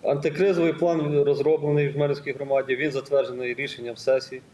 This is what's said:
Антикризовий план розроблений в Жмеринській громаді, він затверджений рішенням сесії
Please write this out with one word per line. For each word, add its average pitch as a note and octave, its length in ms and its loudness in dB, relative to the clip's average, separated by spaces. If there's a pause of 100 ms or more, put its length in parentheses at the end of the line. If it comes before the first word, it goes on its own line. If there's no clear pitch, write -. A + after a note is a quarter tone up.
Антикризовий D#3+ 680 0
план D3+ 500 0
розроблений D3 640 2
в - 20 -6
Жмеринській C#3+ 400 -2
громаді, C3+ 440 0
він C#3+ 160 -2
затверджений B2+ 640 -2
рішенням A#2+ 440 -8
сесії C3 440 0 (120)